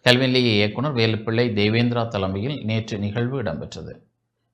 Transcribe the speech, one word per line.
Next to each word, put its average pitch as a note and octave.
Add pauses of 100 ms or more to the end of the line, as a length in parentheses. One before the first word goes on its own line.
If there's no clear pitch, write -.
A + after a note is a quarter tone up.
கல்வி B2+
நிலைய B2+
இயக்குனர் G#2+
வேலுப்பிள்ளை A2+
தேவேந்திரா A#2
தலைமையில் G2+
நேற்று A2
நிகழ்வு A#2+
இடம்பெற்றது. D#2+ (600)